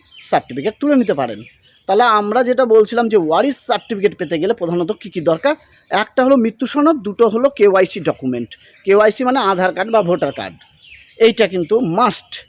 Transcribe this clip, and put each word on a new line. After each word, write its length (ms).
সার্টিফিকেট 540
তুলে 160
নিতে 180
পারেন। 260
তাহলে 160
আমরা 400
যেটা 220
বলছিলাম 440
যে 80
ওয়ারিশ 380
সার্টিফিকেট 640
পেতে 220
গেলে 140
প্রধানত 380
কী 180
কী 120
দরকার, 340
একটা 340
হলো 120
মৃত্যু 320
সনদ, 280
দুটো 340
হলো 200
কেওয়াইসি 500
ডকুমেন্ট। 500
কেওয়াইসি 380
মানে 160
আধার 340
কার্ড 180
বা 100
ভোটার 300
কার্ড, 240
এইটা 300
কিন্তু 320
মাস্ট। 520